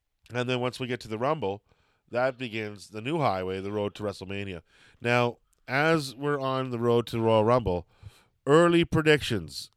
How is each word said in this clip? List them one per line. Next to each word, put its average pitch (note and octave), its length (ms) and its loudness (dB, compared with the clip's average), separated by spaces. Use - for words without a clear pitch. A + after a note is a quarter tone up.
And B2 140 -4
then B2+ 140 -2
once B2 180 -4
we C3 80 -6
get A#2+ 140 -4
to - 80 -14
the A2 80 -6
Rumble, A2 440 -2
that B2 280 -2
begins G#2+ 520 -8
the G#2+ 120 -12
new C#3+ 180 -4
highway, F#2+ 400 -2
the G2 140 -8
road G#2 220 -4
to - 80 -10
WrestleMania. G2 580 -8
Now, A#2+ 380 0
as C#3+ 480 0
we're C#3+ 240 -4
on C3 320 -2
the A#2 80 -4
road A#2+ 280 4
to A#2 120 -4
Royal A2+ 240 4
Rumble, G#2 420 2
early E3+ 380 6
predictions D3 920 0